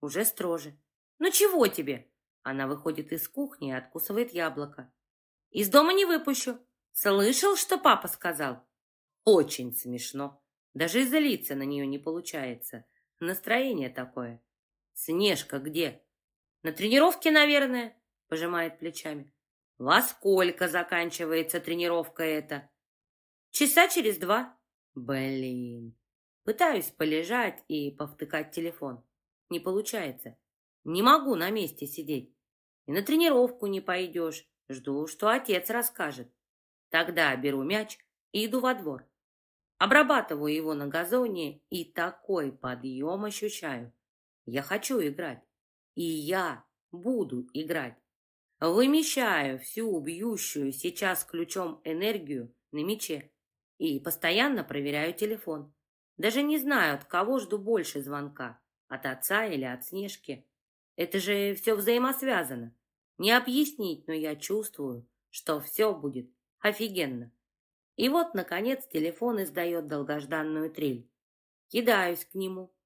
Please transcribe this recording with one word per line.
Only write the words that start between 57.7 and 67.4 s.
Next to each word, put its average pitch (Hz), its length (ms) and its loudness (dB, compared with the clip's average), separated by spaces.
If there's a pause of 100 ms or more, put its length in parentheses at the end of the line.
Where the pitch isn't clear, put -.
звонка, 143 580 -10 (280)
от 131 180 -10
отца 196 400 -2
или 151 180 -4
от 127 220 -8
Снежки. 196 600 -10 (480)
Это 175 240 -2
же 202 340 0
всё 214 220 2
взаимосвязано. 208 1000 0 (440)
Не 196 120 4
объяснить, 247 760 2
но 160 60 -4
я 156 220 -4
чувствую, 147 720 -6 (220)
что - 300 -4
всё 214 340 0
будет 139 380 -6 (280)
офигенно. 185 720 -2 (680)